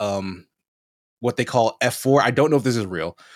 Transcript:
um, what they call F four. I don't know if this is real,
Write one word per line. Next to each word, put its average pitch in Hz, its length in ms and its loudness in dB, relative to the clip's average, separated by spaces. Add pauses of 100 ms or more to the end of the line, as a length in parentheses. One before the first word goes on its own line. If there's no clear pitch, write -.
um, 98 480 -6 (720)
what 123 160 -2
they 123 80 -2
call 117 360 0
F 120 140 0
four. 135 260 2
I 120 120 2
don't 147 180 2
know 151 60 4
if 127 80 0
this 127 100 0
is 110 120 -2
real, 85 300 -8 (200)